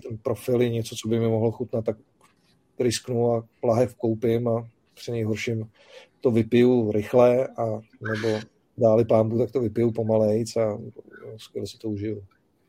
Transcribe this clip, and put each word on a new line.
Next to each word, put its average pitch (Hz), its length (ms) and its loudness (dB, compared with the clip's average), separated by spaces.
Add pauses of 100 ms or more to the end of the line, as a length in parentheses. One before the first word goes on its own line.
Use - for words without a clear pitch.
ten 113 100 -10
profil 120 440 -2
je 120 60 2
něco, 117 280 -4
co 110 120 -8
by 113 120 0
mi 113 80 0
mohlo 113 220 2
chutnat, 113 340 -6
tak 110 120 -2 (840)
risknu 120 560 0
a 117 100 -2 (200)
lahev 123 300 2
koupím 117 540 0
a 117 200 -2 (260)
při - 160 -12
nejhorším 110 580 -4 (520)
to 131 100 2
vypiju 117 640 4
rychle 123 540 4
a - 180 -6 (360)
nebo 110 380 -2 (400)
dáli 113 260 4
pánbu, 113 340 2
tak 120 140 0
to 135 80 -2
vypiju 117 320 0
pomalejc 110 640 0
a 110 220 -2 (580)
skvěle 110 300 -10
si - 120 -16
to 113 100 -8
užiju. 104 360 -6 (440)